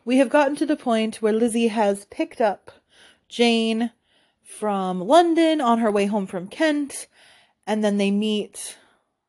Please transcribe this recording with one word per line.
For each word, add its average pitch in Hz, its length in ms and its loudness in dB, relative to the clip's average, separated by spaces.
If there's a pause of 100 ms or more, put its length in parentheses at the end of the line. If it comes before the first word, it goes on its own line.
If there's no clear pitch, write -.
we 247 140 0
have 262 100 4
gotten 294 260 2
to 302 100 -4
the 294 120 0
point 220 440 -2
where 214 120 2
Lizzie 233 340 0
has 202 380 0
picked - 340 -8
up 208 320 -2 (560)
Jane 226 640 0 (500)
from 190 600 -4
London 320 580 4
on 233 200 2
her 226 120 2
way 202 140 2
home 202 200 -2
from 190 220 -10
Kent, 294 600 -4 (600)
and 214 160 -2
then 202 140 2
they 202 140 2
meet 208 680 -4 (520)